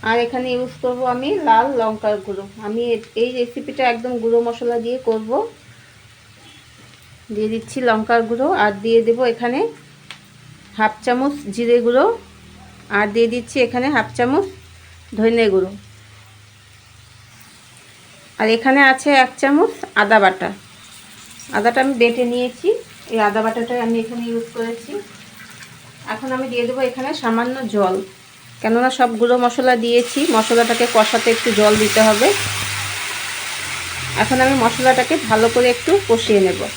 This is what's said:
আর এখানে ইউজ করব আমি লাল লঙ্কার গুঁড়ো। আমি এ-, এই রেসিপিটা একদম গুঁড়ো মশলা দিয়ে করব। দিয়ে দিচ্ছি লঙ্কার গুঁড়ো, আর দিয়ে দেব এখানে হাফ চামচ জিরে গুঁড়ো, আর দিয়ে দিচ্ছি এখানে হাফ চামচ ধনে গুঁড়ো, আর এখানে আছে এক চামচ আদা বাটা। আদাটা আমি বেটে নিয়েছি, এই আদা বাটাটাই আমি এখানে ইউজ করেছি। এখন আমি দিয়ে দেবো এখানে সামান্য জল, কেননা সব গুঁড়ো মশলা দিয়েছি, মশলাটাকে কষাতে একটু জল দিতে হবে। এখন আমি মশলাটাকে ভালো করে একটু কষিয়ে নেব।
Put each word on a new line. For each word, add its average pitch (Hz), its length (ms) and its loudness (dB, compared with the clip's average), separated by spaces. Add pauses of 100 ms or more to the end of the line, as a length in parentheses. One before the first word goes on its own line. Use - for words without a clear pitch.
আর 233 180 2
এখানে 254 280 -6
ইউজ 247 180 -4 (100)
করব 247 180 -2 (140)
আমি 262 140 -4 (200)
লাল 226 180 4 (140)
লঙ্কার 214 360 -2 (100)
গুঁড়ো। 196 180 -8 (220)
আমি 220 160 -4 (120)
এ-, 220 160 -8 (120)
এই 247 160 0
রেসিপিটা 269 440 -4 (100)
একদম 233 200 -6 (100)
গুঁড়ো 233 240 2
মশলা 240 380 -4
দিয়ে 247 140 -4 (100)
করব। 220 220 -2 (2000)
দিয়ে 214 180 -2
দিচ্ছি 226 260 -8 (100)
লঙ্কার 226 400 2
গুঁড়ো, 240 200 -2 (160)
আর 208 80 2 (120)
দিয়ে 226 220 4
দেব 233 120 2 (140)
এখানে 240 280 -2 (1160)
হাফ 214 160 0 (100)
চামচ 262 300 0 (200)
জিরে 240 320 2
গুঁড়ো, 254 180 4 (960)
আর 214 160 2
দিয়ে 233 180 2
দিচ্ছি 240 240 -6 (100)
এখানে 247 280 -2
হাফ 226 220 0
চামচ 277 300 0 (720)
ধনে 226 340 2
গুঁড়ো, 190 180 0 (2750)
আর 220 60 2 (100)
এখানে 262 240 4 (100)
আছে 269 180 0 (160)
এক 254 60 -4 (100)
চামচ 294 320 2 (300)
আদা 214 220 4
বাটা। 185 240 2 (1080)
আদাটা 233 280 0
আমি 269 160 -2
বেটে 240 320 2
নিয়েছি, 247 360 -4 (440)
এই 226 60 -2 (100)
আদা 208 160 -2
বাটাটাই 240 420 -4
আমি 233 160 0
এখানে 233 280 -8
ইউজ 233 160 -4 (100)
করেছি। 233 360 -8 (1200)
এখন 262 220 -10
আমি 262 160 -4
দিয়ে 240 160 -2
দেবো 254 200 -4
এখানে 262 220 -6 (120)
সামান্য 240 340 -2 (180)
জল, 190 220 2 (680)
কেননা 233 360 2
সব 247 120 4 (100)
গুঁড়ো 240 240 4
মশলা 254 300 2 (100)
দিয়েছি, 240 360 0 (140)
মশলাটাকে 233 600 2
কষাতে 220 400 4
একটু 233 140 -2 (100)
জল 208 140 6 (100)
দিতে 214 260 2
হবে। 214 200 4 (1900)
এখন 254 220 0
আমি 269 180 4
মশলাটাকে 254 520 2 (140)
ভালো 220 260 4
করে 247 200 4
একটু 320 180 -2 (160)
কষিয়ে 226 380 2
নেব। 185 140 0 (160)